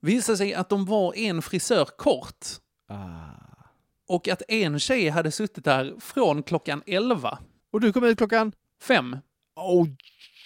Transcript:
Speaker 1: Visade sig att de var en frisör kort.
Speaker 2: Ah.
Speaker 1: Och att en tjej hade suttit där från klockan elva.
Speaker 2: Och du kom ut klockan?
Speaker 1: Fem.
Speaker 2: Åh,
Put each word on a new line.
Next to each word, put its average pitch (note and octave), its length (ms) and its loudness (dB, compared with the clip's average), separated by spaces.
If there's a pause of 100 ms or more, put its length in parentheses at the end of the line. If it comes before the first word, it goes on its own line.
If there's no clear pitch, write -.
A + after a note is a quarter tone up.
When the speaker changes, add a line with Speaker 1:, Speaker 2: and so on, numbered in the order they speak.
Speaker 1:
Visade G#3+ 380 2
sig G3 160 0
att F3+ 140 -4
de G3+ 160 0
var G3 320 0
en F#3+ 260 -2
frisör F#3 420 0
kort. - 640 -2 (420)
Speaker 2:
Ah. G2+ 80 -12 (1120)
Speaker 1:
Och F3+ 200 -2
att F#3 200 -2
en F3 320 0
tjej A#3+ 280 0
hade D#3+ 220 0
suttit G3+ 340 -6
där C3+ 360 0
från D#3 420 0
klockan D3+ 440 -4
elva. G3 520 -2 (340)
Speaker 2:
Och G#3+ 80 0
du G#3+ 120 4
kom A#3+ 120 0
ut A3+ 140 4
klockan? A3 340 0 (300)
Speaker 1:
Fem. C3 340 0 (400)
Speaker 2:
Åh, F3+ 300 4 (600)